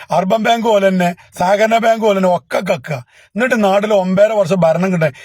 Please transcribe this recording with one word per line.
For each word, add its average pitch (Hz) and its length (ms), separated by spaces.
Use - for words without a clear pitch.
അർബൻ 190 320
ബാങ്ക് 233 240
ഓലന്നെ, 190 480
സഹകരണ 208 380
ബാങ്ക് 226 280
ഓലന്നെ 190 300
ഒക്കെ - 240
കക്കുക. 151 460
എന്നിട്ട് 233 360
നാട്ടിൽ 202 300
ഒമ്പതര 196 380
വർഷം 190 280
ഭരണം 170 340
കിട്ടേ. 160 180